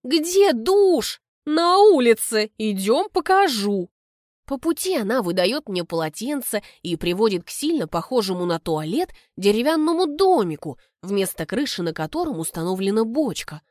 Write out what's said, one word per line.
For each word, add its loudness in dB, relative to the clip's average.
"Где 4
душ?" 2
"На 2
улице! 4
Идём, 0
покажу!" 0
По -6
пути -2
она 0
выдаёт 0
мне -4
полотенце -6
и -4
приводит 0
к -20
сильно -4
похожему -4
на -2
туалет -4
деревянному 0
домику, 0
вместо -4
крыши -4
на -4
котором -6
установлена -2
бочка. -4